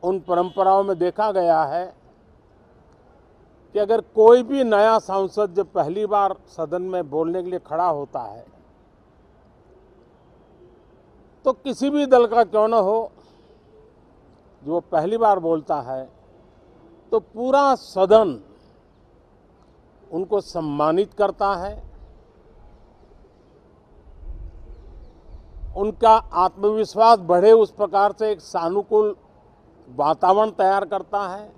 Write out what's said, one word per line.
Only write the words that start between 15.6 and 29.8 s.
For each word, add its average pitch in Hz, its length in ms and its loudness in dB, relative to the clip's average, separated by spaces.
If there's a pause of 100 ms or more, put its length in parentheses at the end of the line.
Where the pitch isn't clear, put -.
है, 131 220 -10 (1080)
तो 226 80 0
पूरा 262 560 0
सदन 190 640 2 (1700)
उनको 185 300 -4
सम्मानित 160 720 -2
करता 196 420 -2
है, 196 260 -12 (4000)
उनका 214 380 4
आत्मविश्वास 208 1040 2
बढ़े 180 340 4
उस 220 180 4
प्रकार 202 480 0
से 214 120 -2
एक 180 100 -8
सानुकूल 202 720 -2 (720)